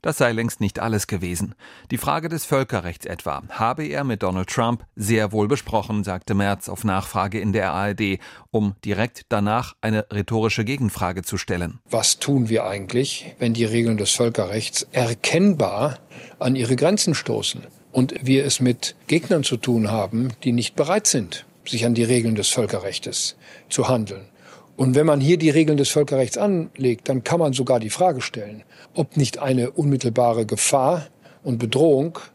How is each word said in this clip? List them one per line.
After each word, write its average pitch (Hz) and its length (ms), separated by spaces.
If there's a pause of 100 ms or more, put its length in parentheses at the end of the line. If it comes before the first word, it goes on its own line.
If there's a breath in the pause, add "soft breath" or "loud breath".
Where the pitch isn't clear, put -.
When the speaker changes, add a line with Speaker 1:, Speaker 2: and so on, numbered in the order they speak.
Speaker 1:
das 160 160
sei 120 140
längst 113 280
nicht 101 200
alles 107 260
gewesen. 90 480 (360 loud breath)
Die - 60
Frage 156 320
des 156 160
Völkerrechts 104 640
etwa 82 420
habe 127 360
er 147 200
mit 117 180
Donald 92 280
Trump 117 340 (100)
sehr 107 380
wohl 107 160
besprochen, 107 560
sagte 95 300
Merz 98 340
auf 92 160
Nachfrage 95 560
in 98 140
der 95 180
A 95 140
R 101 80
D, 98 240 (320 loud breath)
um 104 240 (100)
direkt 101 460
danach 107 500
eine 110 320
rhetorische 107 540
Gegenfrage 98 560
zu 95 160
stellen. 87 400 (100)
Speaker 2:
Was - 300
tun 131 320
wir 113 160
eigentlich, 101 720
wenn 117 160
die 117 100
Regeln 113 320
des 101 140
Völkerrechts 110 840
erkennbar 123 1080 (380 loud breath)
an 127 160
ihre 127 220
Grenzen 165 380
stoßen? - 480 (280)
Und 127 320
wir 135 220
es 139 160
mit 123 360 (100)
Gegnern 160 360
zu 127 140
tun 113 340
haben, 113 380 (160)
die 127 80
nicht 117 240
bereit 170 300
sind, 101 400 (180)
sich 120 220
an 120 80
die 117 100
Regeln 113 300
des 104 160
Völkerrechts 98 840 (360 loud breath)
zu 120 180
handeln. 101 400 (480 loud breath)
Und 131 180
wenn 151 120
man 147 140
hier 160 180
die 160 120
Regeln 151 280
des 135 100
Völkerrechts 135 480
anlegt, 160 720
dann 131 160
kann 170 160
man 147 140
sogar 123 260
die 110 100
Frage 170 300
stellen, 107 420 (320 loud breath)
ob - 220
nicht 139 220
eine 127 320
unmittelbare 123 760
Gefahr 139 640 (360 soft breath)
und 120 160
Bedrohung 143 600 (160)